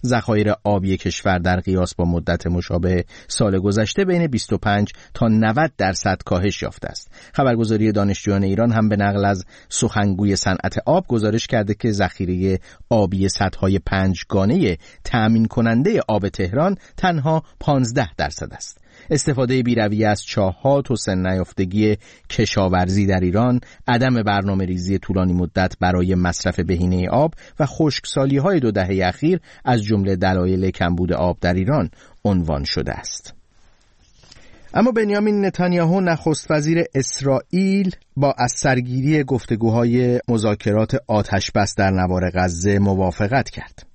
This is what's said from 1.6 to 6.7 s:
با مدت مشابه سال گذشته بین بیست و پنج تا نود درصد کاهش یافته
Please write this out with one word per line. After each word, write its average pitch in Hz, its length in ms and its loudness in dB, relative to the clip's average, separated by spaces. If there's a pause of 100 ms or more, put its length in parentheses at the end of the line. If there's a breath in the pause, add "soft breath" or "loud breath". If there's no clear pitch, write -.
با 87 100 -2
مدت 85 420 -2
مشابه 87 580 0 (220 loud breath)
سال 98 320 0
گذشته 107 460 0
بین 175 220 0
بیست 117 260 -2
و 95 40 0
پنج 104 340 0 (220 loud breath)
تا 117 140 0
نود 110 500 2
درصد 95 480 -2
کاهش 95 360 -2
یافته - 260 -8